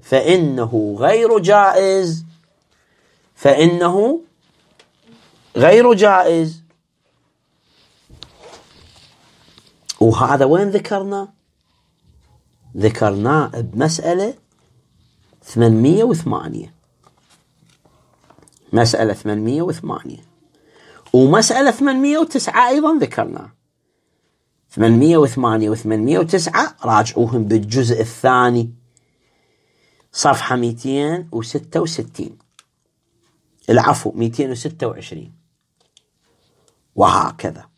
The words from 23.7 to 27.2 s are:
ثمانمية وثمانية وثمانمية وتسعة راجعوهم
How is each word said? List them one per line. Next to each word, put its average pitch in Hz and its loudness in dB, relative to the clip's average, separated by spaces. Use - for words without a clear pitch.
ثمانمية 120 4
وثمانية 117 0
وثمانمية 110 -2
وتسعة 175 -2
راجعوهم 117 0